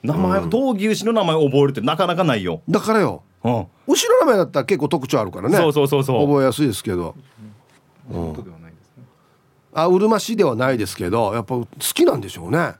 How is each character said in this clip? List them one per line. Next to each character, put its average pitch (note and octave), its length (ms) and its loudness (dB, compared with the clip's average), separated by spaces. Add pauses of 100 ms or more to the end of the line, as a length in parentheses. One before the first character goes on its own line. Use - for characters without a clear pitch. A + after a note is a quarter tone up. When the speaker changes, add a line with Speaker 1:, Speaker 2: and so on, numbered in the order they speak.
Speaker 1:
名 D3 120 -2
前、 F#3 260 0
Speaker 2:
う F3+ 60 -6
ん。 - 40 -4
Speaker 1:
闘 B3 260 0
牛 G#3 180 0
士 G3 120 -6
の A#3 80 0
名 G#3+ 100 2
前 D#3+ 100 0
覚 C#3+ 220 2
え C#3+ 120 6
る - 20 0
っ - 20 -8
て A#2 80 -6
な D3 160 0
か F3+ 100 0
な F3 80 -2
か F3+ 80 -2
な C#3+ 140 2
い G2 80 -4
よ。 E2 240 -4
Speaker 2:
だ F#3+ 120 0
か G#3 120 -2
ら A3 80 4
よ。 G#2+ 220 -2 (200)
Speaker 1:
う - 80 0
ん。 A2+ 160 -2 (200)
Speaker 2:
牛 F4 220 0
の B4 120 6
名 E4 60 4
前 A#3+ 100 4
だ F#3 60 2
っ - 80 -2
た C#3+ 100 0
ら B2 60 -4
結 F#3+ 120 0
構 C#3+ 100 -2
特 C3+ 200 -2
徴 C3+ 120 2
あ G#2+ 40 0
る F#2 60 -8
か F2+ 100 -12
ら G2+ 80 -4
ね。 F3+ 80 4
Speaker 1:
そ E3+ 120 4
う D3 40 0
そ C#3+ 120 2
う C#3+ 40 0
そ C#3+ 120 2
う C3+ 40 0
そ C3+ 180 0
う。 D3 40 2
Speaker 2:
覚 C#3+ 160 2
え - 20 2
や C3 80 2
す C#3+ 100 -2
い D3 40 2
で A2 80 0
す - 80 -10
け G#2+ 100 -4
ど。 E2+ 220 -4 (960)
う - 60 -8
ん。 A#2 260 -8 (1300)
あ、 D#3+ 140 0
う F3+ 120 4
る G#3+ 100 2
ま A3 100 4
市 A3 180 -4
で G3+ 80 4
は B2+ 100 2
な B2+ 160 0
い B2+ 80 0
で G#2 60 0
す - 120 -10
け F2+ 120 -4
ど、 G#2 240 0
や A#2 80 -4
っ G#2+ 40 -6
ぱ B2+ 100 -6
好 A#2+ 120 -4 (120)
き - 260 0
な F4 100 4
ん C3 60 -6
で G2+ 80 -12
し F2+ 100 -14
ょ E2+ 100 -12
う - 20 -4
ね。 D3+ 300 -2